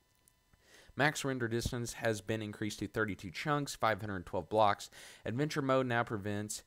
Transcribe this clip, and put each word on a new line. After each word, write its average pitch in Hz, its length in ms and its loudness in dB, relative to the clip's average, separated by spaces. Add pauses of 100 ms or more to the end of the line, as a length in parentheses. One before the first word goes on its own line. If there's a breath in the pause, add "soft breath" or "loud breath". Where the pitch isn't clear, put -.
(960 soft breath)
Max 143 260 2
render 131 240 0
distance 117 460 -2
has 113 260 0
been 110 220 -2
increased 104 380 -6
to 101 80 -4
thirty-two 98 440 -2
chunks, 147 440 -2
five 107 260 2
hundred 98 240 -6
twelve 90 240 -4
blocks. 104 400 6 (340 loud breath)
Adventure 147 380 0
mode 131 240 4
now 117 180 2
prevents 104 640 -4